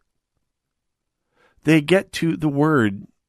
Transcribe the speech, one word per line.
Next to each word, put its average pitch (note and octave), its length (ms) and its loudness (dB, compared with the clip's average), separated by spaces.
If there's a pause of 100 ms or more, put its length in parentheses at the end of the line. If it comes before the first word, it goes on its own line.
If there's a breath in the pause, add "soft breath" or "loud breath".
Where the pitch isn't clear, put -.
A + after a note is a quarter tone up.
(1600)
they D#3+ 180 2
get F3+ 320 0
to E3 240 -4
the D#3 120 -4
word C#3 580 0 (220)